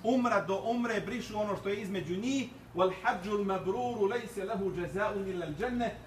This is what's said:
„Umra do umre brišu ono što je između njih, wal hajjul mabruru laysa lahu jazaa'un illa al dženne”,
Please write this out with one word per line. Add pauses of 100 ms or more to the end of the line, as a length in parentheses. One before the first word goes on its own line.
„Umra
do
umre
brišu
ono
što
je
između
njih, (240)
wal (100)
hajjul
mabruru
laysa
lahu
jazaa'un
illa
al
dženne”, (120)